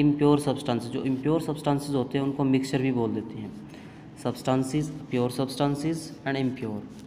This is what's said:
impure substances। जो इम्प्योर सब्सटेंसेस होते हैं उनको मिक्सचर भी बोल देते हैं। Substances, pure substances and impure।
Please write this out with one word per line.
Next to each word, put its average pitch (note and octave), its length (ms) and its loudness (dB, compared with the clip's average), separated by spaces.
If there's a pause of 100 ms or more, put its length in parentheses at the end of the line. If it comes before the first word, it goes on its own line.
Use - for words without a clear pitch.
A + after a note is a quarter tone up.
impure D3 420 6
substances। A#2+ 480 0
जो C3 100 -2
इम्प्योर C#3 380 0
सब्सटेंसेस C#3+ 540 0
होते C3 220 0
हैं C#3 80 0
उनको C#3 180 -2
मिक्सचर C3 380 2
भी C3 100 2
बोल A#2 220 2
देते G#2+ 260 -6
हैं। G2+ 120 -8 (720)
Substances, C3 680 0 (200)
pure B2 260 2
substances C#3+ 720 0 (160)
and C3+ 200 0
impure। G#2+ 360 -4 (260)